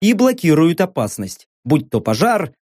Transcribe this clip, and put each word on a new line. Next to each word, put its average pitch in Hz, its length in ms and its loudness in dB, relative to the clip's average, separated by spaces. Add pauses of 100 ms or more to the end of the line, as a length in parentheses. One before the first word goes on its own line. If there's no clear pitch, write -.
и 214 120 2
блокируют 175 680 2
опасность, 107 680 -6 (180)
будь 147 240 0
то 113 120 -2
пожар, 180 520 -2 (220)